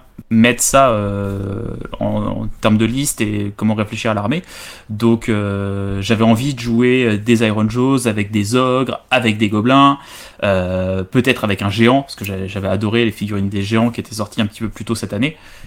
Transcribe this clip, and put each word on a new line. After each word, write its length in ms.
mettre 320
ça, 300
euh, 720
en, 60
en 40
termes 180
de 60
liste 380
et 340
comment 180
réfléchir 380
à 20
l'armée. 300
Donc, 400
euh, 720
j'avais 240
envie 280
de 60
jouer, 460
euh, 120
des 300
Iron 220
Jaws 360
avec 260
des 240
ogres, 440
avec 260
des 100
gobelins, 500
euh, 600
peut-être 420
avec 160
un 80
géant, 320
parce 140
que 100
j'a-, 220
j'avais 200
adoré 380
les 60
figurines 380
des 140
géants 280
qui 100
étaient 140
sorties 260
un 40
petit 140
peu 100
plus 140
tôt 100
cette 200
année, 240